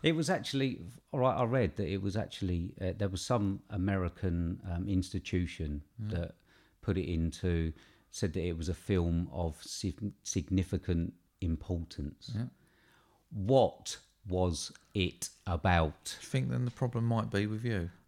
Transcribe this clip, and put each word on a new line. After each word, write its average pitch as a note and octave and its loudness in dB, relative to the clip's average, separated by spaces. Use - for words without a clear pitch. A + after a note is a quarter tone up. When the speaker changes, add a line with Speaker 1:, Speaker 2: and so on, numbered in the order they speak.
Speaker 1:
It D#3+ 4
was D#3 0
actually, C3+ 0
all C#3 0
right, B2 4
I B2+ 4
read A#2 2
that G#2 0
it F#2+ -2
was G2+ -2
actually, F2+ -2
uh, F#2 -2
there G2+ 0
was F#2 -4
some G#2 0
American, F2+ 0
um, F2+ -2
institution F2+ -2
Speaker 2:
Yeah. G#2 -2
Speaker 1:
that E2+ -4
put F#2 0
it F#2 -2
into, E2 0
said F2+ -2
that E2+ -2
it E2+ -2
was E2 -2
a F2 0
film E2+ 2
of D#2+ -4
sig-, - -6
significant F2+ 0
importance. E2 -4
Speaker 2:
Yeah. A2+ -2
Speaker 1:
What A2 4
was F2+ 0
it F#2 0
about? E2+ 2
Speaker 2:
Do - -10
you - -14
think B2+ -2
then B2 0
the A#2+ -2
problem A#2+ -2
might A2+ 0
be G#2 2
with A2 -4
you? G2 0